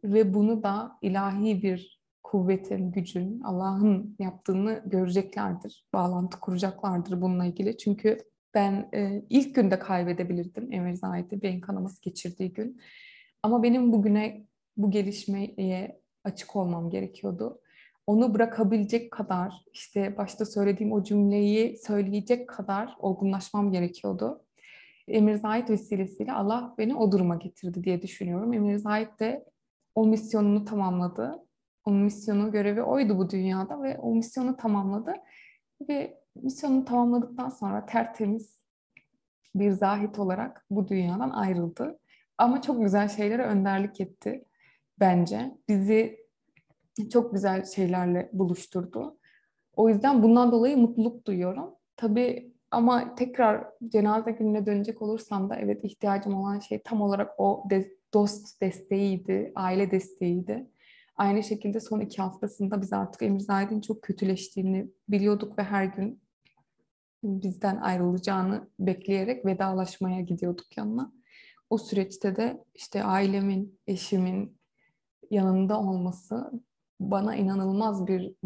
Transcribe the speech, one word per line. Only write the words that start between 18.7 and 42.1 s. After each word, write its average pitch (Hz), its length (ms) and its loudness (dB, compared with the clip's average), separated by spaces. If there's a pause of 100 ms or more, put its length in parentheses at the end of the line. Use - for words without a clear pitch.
kadar, 185 640 -4
işte 202 440 -6
başta 208 280 -6
söylediğim 208 480 0
o 208 100 2
cümleyi 208 760 4
söyleyecek 208 720 0
kadar 202 500 -6
olgunlaşmam 196 760 -2
gerekiyordu. 175 680 -2 (640)
Emir 214 260 4
Zahit 214 360 -2
vesilesiyle 196 640 -2
Allah 226 460 -2
beni 226 160 0
o 214 180 4
duruma 180 240 4
getirdi 180 480 -8
diye 180 180 0
düşünüyorum. 190 500 -4
Emir 208 240 2
Zahit 214 440 -4
de 233 240 -4 (500)
o 220 120 4
misyonunu 214 580 4
tamamladı. 196 840 -2 (380)
Onun 202 140 4
misyonu, 208 540 2
görevi 208 300 2
oydu 226 360 2
bu 185 120 0
dünyada 190 520 -2
ve 269 160 -4
o 233 160 -2
misyonu 247 420 -2
tamamladı. 208 580 -2 (760)
Ve 285 320 -4 (220)
misyonunu 262 420 0
tamamladıktan 240 640 0
sonra 208 380 -6
tertemiz 226 760 -4 (920)
bir 202 160 2
zahit 202 480 0
olarak 202 520 -4
bu 196 180 -2
dünyadan 190 420 -2
ayrıldı. 196 680 -4 (400)